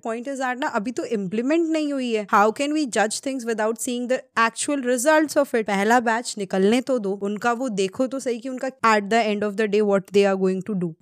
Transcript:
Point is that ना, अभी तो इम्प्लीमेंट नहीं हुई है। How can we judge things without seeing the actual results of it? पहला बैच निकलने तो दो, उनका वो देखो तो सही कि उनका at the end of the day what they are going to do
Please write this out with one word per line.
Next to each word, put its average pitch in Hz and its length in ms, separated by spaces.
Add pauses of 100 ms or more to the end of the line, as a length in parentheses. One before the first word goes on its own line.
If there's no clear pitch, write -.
Point 233 200
is 277 120
that 247 200
ना, 302 80
अभी 233 240
तो 320 140
इम्प्लीमेंट 240 640
नहीं 302 240
हुई 254 200
है। 208 140
How 214 300
can 285 140
we 302 160
judge 214 360
things 269 220
without 220 280
seeing 247 380
the 226 380
actual 277 360
results 285 580
of 269 120
it? 220 120
पहला 214 320
बैच 233 380
निकलने 202 440
तो 254 180
दो, 196 120
उनका 202 400
वो 247 180
देखो 196 380
तो 262 120
सही 240 200
कि 262 100
उनका 254 180
at 220 340
the 208 340
end 208 140
of 196 80
the 220 180
day 214 60
what 196 280
they 196 260
are 190 120
going 190 240
to 180 120
do 165 180